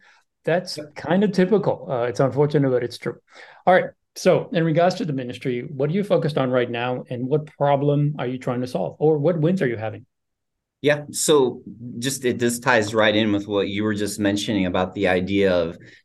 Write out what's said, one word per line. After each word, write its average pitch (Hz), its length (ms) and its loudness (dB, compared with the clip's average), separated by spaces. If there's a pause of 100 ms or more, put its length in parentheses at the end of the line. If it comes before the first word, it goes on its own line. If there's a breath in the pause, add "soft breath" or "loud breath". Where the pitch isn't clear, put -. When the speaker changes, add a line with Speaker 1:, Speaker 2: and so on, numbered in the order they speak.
(460 soft breath)
Speaker 1:
That's 180 320 -2
Speaker 2:
Yep. - 180 -14
Speaker 1:
kind 180 280 2
of 202 80 2
typical. 185 580 2
Uh, 120 140 -2
it's 120 160 -2
unfortunate, 139 500 2
but 123 140 2
it's 120 140 -8
true. - 180 -8 (500 loud breath)
All 180 80 6
right. - 180 2 (240)
So - 360 2
in 170 120 0
regards 170 320 2
to - 100 -6
the 147 80 -4
ministry, 123 480 -6
what 143 280 -4
are 160 40 -2
you 196 100 0
focused 160 340 0
on 131 140 0
right 123 180 2
now, 123 400 -4
and 127 180 -6
what 151 180 0
problem 143 760 0
are 123 80 -4
you 131 100 -6
trying 127 240 -4
to 123 60 -4
solve, 180 320 -6
or 156 180 4
what 160 220 0
wins 185 220 2
are 139 60 2
you 117 100 -4
having? 107 280 -8 (760)
Speaker 2:
Yeah. 147 300 0
So 139 500 2 (360)
just, 123 280 -6
it, 120 140 0
this 120 200 0
ties 113 340 2
right 107 220 4
in 110 160 2
with 101 160 -2
what 101 220 -2
you 101 160 -4
were 107 80 0
just 101 260 -4
mentioning 101 460 0
about 92 280 -2
the 98 140 0
idea 95 480 2
of 85 220 -2 (280 loud breath)